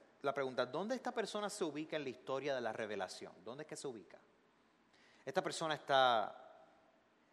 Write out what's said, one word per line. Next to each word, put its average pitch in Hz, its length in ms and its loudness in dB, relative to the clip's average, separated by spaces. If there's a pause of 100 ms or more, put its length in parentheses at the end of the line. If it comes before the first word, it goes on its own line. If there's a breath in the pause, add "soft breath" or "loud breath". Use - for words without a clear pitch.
(220)
la 139 100 2
pregunta, 127 360 0
¿dónde 185 260 -2
esta 247 180 -2
persona 208 380 -2
se - 140 -2
ubica 156 320 -2
en 151 80 0
la 135 60 -2
historia 135 440 -2
de 127 80 0
la 110 100 0
revelación? 101 640 -4 (100)
¿Dónde 123 200 -10
es - 40 -12
que 156 80 -10
se 156 120 -8
ubica? 110 320 -12 (1080 loud breath)
Esta 175 160 0
persona 156 320 -2
está, 127 640 6 (960)